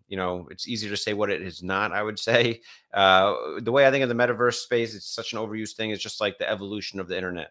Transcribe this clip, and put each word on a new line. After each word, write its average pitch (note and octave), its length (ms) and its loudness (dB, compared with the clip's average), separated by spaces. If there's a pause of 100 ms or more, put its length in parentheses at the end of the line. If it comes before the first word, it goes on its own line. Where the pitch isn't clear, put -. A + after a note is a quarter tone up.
you G2 80 -10
know, F2+ 360 -4
it's - 160 -12
easier G#2+ 240 -6
to G#2 40 -4
say G#2 200 -2
what G2+ 160 0
it F2+ 100 -2
is F2+ 220 -12
not, F#2+ 280 0
I G#2 120 -2
would G#2+ 160 -6
<laughs> - 100 -4
say. A#2 320 4 (320)
Uh, F#2+ 400 8 (280)
the A#2 100 -2
way C3+ 160 6
I - 20 10
think C3+ 140 2
of B2 60 0
the A#2+ 60 0
metaverse A#2+ 420 2
space, A#2 360 -2
it's G2+ 140 -14
such - 260 -8
an A2 60 -6
overused G#2+ 360 -8
thing, A2 140 -4
it's G2+ 140 -4
just - 180 -6
like G#2 160 -2
the - 100 -4
evolution G2 520 -6
of F2+ 80 -6
the F2 100 -4
internet, F2+ 340 -6